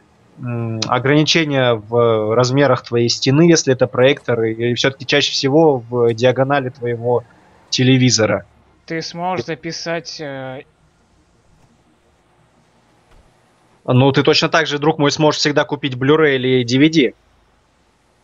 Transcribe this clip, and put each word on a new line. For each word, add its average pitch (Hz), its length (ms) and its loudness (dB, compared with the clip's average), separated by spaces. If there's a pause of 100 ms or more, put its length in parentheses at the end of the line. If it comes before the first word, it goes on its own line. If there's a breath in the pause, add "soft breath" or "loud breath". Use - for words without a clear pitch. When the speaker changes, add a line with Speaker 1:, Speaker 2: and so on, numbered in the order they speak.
(420 soft breath)
Speaker 1:
м, 117 460 -6
ограничение 139 840 2
в 110 600 0
размерах 127 480 2
твоей 120 280 -2
стены, 139 320 0
если 156 320 4
это 120 120 0
проектор, 123 580 0
и, 113 260 -2
и 123 40 -2
всё-таки 131 300 -4
чаще 143 280 -2
всего 139 580 2
в 120 240 0
диагонали 127 560 0
твоего 120 540 -4 (460)
телевизора. 120 760 2 (420)
Speaker 2:
Ты 165 160 -8
сможешь 175 440 -8
записать, 165 720 -10
э, 135 420 -12 (3250)
Speaker 1:
Ну, 131 280 2
ты 139 100 2
точно 151 260 2
так 160 180 0
же, 143 120 -6
друг 156 200 0
мой, 143 120 2
сможешь 151 300 0
всегда 147 240 0
купить 139 300 -6
Blu-ray 143 420 2
или 127 280 0
D 120 140 0
V 151 100 6
D 147 240 0 (1120)